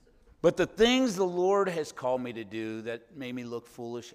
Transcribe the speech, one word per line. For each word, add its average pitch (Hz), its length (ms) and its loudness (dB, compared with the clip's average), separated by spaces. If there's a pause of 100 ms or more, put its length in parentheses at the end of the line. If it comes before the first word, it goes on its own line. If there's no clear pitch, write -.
(420)
But 175 140 6
the 180 100 2
things 240 480 4
the 190 100 2
Lord 185 440 2
has 165 240 -4
called 127 280 -2
me 123 120 -6
to 113 100 -8
do 110 400 -6
that 117 340 -10
made 127 160 -10
me 123 120 -8
look 117 240 -8
foolish 120 460 -12